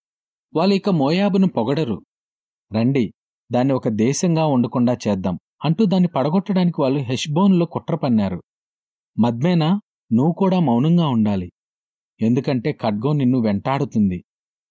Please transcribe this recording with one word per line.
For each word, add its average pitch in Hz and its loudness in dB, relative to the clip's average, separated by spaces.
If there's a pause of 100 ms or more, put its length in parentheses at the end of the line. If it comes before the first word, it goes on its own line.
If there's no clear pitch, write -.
(540)
వాళ్ళు 185 2
ఇక 190 -2
మోయాబును 185 2
పొగడరు. 123 -2 (680)
రండి, 117 0 (400)
దాన్ని 127 0
ఒక 127 -4
దేశంగా 143 0
ఉండకుండా 123 0 (120)
చేద్దాం" 92 -2 (260)
అంటూ 160 0
దాన్ని 185 2
పడగొట్టడానికి 175 0
వాళ్ళు 139 0
హెష్బోనులో 165 0
కుట్ర - -6
పన్నారు. 107 0 (760)
మద్మేనా, 156 0 (320)
నువ్వు 135 2
కూడా 185 0
మౌనంగా 156 2
ఉండాలి, 104 -2 (680)
ఎందుకంటే 123 0
ఖడ్గం 117 -2
నిన్ను 131 2
వెంటాడుతుంది. 107 -2 (460)